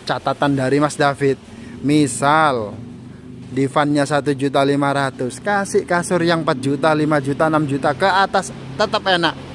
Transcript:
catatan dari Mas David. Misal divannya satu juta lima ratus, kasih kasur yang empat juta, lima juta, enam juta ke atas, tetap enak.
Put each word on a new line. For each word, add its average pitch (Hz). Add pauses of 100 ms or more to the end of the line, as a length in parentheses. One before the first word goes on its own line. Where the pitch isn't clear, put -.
catatan 139
dari 131
Mas 143
David. 139 (480)
Misal 139 (720)
divannya 143
satu 143
juta 139
lima 143
ratus, 131
kasih 202
kasur 175
yang 170
empat 147
juta, 139
lima 151
juta, 143
enam 156
juta 139
ke 190
atas, 190 (240)
tetap 208
enak. 170